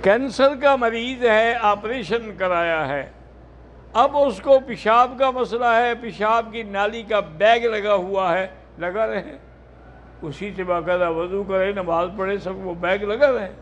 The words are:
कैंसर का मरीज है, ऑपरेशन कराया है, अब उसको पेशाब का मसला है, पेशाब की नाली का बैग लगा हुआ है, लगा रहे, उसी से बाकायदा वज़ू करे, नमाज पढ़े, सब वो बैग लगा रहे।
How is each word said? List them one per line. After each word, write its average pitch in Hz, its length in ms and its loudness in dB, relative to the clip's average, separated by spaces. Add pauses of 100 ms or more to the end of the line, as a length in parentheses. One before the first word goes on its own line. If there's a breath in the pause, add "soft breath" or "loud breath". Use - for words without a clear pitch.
कैंसर 262 540 2
का 277 200 4
मरीज 240 480 -2
है, 226 340 4
ऑपरेशन 214 760 -2
कराया 170 460 0
है, 139 300 -4 (800)
अब 277 240 4
उसको 269 440 4
पेशाब 240 580 2
का 262 120 2
मसला 233 440 0
है, 240 200 2
पेशाब 220 560 -2
की 226 140 -8
नाली 208 400 -4
का 208 160 0 (140)
बैग 233 320 4
लगा 208 280 0
हुआ 190 340 0
है, 185 160 0 (340)
लगा 180 260 -2
रहे, 190 280 -6 (920)
उसी 175 300 -10
से 185 100 -8
बाकायदा 175 480 0
वज़ू 180 320 -4
करे, 190 300 -2
नमाज 175 440 -2
पढ़े, 196 220 -4
सब 190 240 -10
वो 180 140 -8
बैग 208 280 -2
लगा 247 240 2
रहे। 226 180 -2 (140)